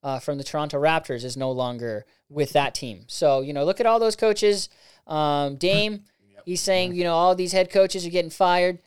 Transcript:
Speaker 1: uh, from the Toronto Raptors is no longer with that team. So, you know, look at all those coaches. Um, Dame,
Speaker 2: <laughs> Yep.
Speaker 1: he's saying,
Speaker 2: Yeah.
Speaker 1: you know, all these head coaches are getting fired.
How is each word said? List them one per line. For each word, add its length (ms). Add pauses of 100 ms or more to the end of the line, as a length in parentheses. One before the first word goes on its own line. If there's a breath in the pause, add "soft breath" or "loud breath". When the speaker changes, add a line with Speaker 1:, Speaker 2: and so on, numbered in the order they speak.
Speaker 1:
uh, 160
from 180
the 60
Toronto 380
Raptors 420
is 140
no 140
longer 540 (240)
with 240
that 220
team. 320
So, 340
you 120
know, 120
look 140
at 60
all 140
those 160
coaches. 540 (380 soft breath)
Um, 480
Dame, 480 (140)
Speaker 2:
<laughs> 160
Yep. 120
Speaker 1:
he's 160
saying, 300
Speaker 2:
Yeah. 60
Speaker 1:
you 80
know, 100
all 200
these 180
head 180
coaches 340
are 40
getting 220
fired. 560